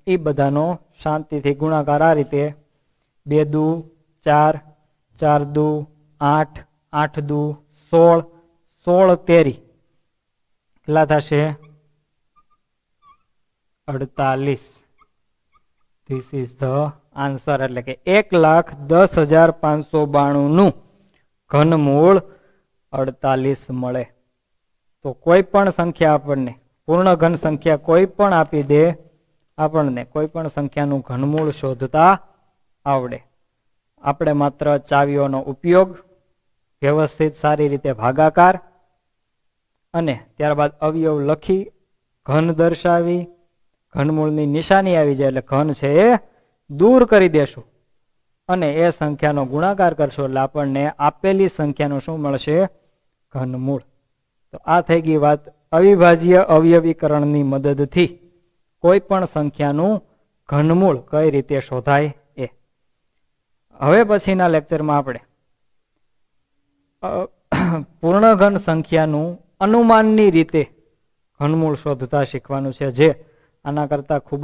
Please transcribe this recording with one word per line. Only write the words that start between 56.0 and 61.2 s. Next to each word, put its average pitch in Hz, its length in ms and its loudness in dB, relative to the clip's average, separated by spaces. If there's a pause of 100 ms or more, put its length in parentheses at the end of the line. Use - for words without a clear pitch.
અવયવીકરણની 156 1000 2
મદદથી 143 760 -2 (600)
કોઈ 185 220 4
પણ 190 240 -4
સંખ્યાનું 151 800 -4 (460)
ઘનમૂળ 156 500 2
કઈ 151 320 -2